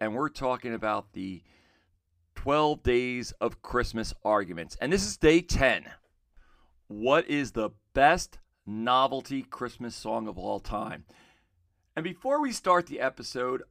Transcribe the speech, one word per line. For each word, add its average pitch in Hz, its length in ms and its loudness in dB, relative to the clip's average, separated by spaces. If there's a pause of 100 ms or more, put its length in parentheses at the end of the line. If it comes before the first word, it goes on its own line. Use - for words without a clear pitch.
and 110 120 0
we're 135 140 -2
talking 127 460 -4
about 107 400 -4
the 92 280 -10 (920)
twelve 151 480 2
days 123 560 0
of - 220 -2
Christmas 117 520 -2 (120)
arguments. 90 560 0
And 131 100 -2
this 196 140 2
is 208 100 -6
day 160 240 8
ten. 117 460 2 (1040)
What 120 400 2
is 143 240 -2
the 110 160 -2 (240)
best 156 460 4 (260)
novelty 131 800 0
Christmas - 520 -10
song 113 320 -4
of 90 100 -10
all 98 220 -4
time? 92 460 -8 (880)
And 160 120 -6
before 254 340 -2
we 269 140 -2
start 175 340 2
the 139 140 -8
episode, 127 680 -4